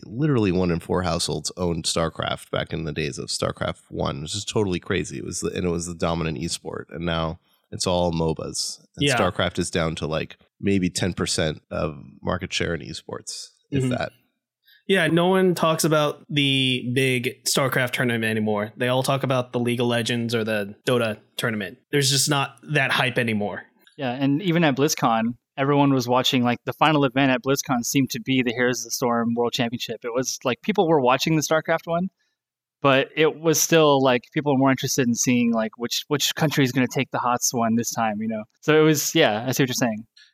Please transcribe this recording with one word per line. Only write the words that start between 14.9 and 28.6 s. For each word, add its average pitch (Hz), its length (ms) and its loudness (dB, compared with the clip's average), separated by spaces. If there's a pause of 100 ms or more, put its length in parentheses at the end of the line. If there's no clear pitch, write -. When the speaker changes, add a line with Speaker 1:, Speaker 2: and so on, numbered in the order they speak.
Speaker 2:
no 170 200 4
one 190 280 4
talks 160 280 2
about 151 460 2
the 135 640 2
big 127 520 0
StarCraft 131 460 2
tournament 117 380 0
anymore. 107 480 0
They 123 100 0
all 127 160 2
talk 135 200 0
about 127 280 0
the 123 80 -2
League 120 220 0
of 120 60 2
Legends 117 480 -2
or 113 80 0
the 104 320 -2 (120)
Dota 117 300 0 (200)
tournament. 107 420 -6 (120)
There's 143 200 2
just 139 180 0
not 139 260 -2 (160)
that 135 200 2
hype 127 260 0
anymore. 104 460 -2 (340)
Speaker 3:
Yeah, 135 140 -4
and 139 320 0
even 175 200 2
at 139 120 4
BlizzCon, 123 480 2 (340)
everyone 143 340 2
was 127 160 2
watching, 127 360 2
like, 120 220 0
the 127 80 -6
final 151 300 4
event 135 280 2
at 127 100 0
BlizzCon 135 420 -2
seemed 135 280 0
to 123 100 -6
be 131 220 0
the 120 100 0
Heroes 123 280 0